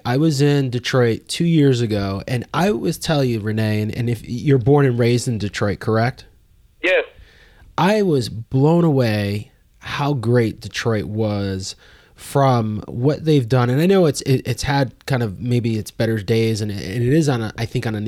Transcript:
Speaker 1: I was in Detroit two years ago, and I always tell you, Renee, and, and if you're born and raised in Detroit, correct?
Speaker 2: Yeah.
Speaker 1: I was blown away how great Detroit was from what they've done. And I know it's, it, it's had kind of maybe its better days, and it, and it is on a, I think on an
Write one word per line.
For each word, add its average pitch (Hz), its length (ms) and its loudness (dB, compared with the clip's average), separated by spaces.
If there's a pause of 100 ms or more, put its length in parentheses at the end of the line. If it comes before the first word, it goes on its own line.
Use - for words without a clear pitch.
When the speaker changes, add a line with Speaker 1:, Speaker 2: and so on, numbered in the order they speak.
Speaker 1:
I 120 100 0
was 147 240 2
in 143 300 2
Detroit 120 580 0
two - 160 -2
years 143 380 4
ago, 98 440 -2
and 120 280 -4
I 170 160 0
always 190 260 -2
tell 147 280 -2
you, 117 160 -2
Renee, 107 420 -2
and, 107 120 -4
and 120 140 -4
if 117 180 -4
you're 123 320 0
born 139 280 4
and 120 120 0
raised 120 300 2
in 117 80 -2
Detroit, 101 440 -4
correct? 113 440 -2 (580)
Speaker 2:
Yeah. 185 200 2 (720)
Speaker 1:
I 208 260 2
was 147 280 0
blown 143 540 2
away 107 680 0 (260)
how 143 360 -4
great 117 460 0
Detroit 107 440 -4
was 101 720 -4 (380)
from 120 720 0
what 135 380 -2
they've 147 240 2
done. 123 220 2
And 131 100 2
I 165 60 2
know 190 180 4
it's, - 180 0
it, 131 240 0
it's - 180 -4
had 139 420 -2
kind 127 160 -2
of 101 180 -6
maybe 117 380 -2
its 101 120 -8
better 113 280 -2
days, 113 420 0
and 107 100 -4
it, 101 60 -8
and 98 260 -6
it 127 120 2
is 156 160 2
on 120 100 0
a, 110 160 -6
I 113 80 -6
think 120 220 -4
on 110 80 -4
an 107 140 -4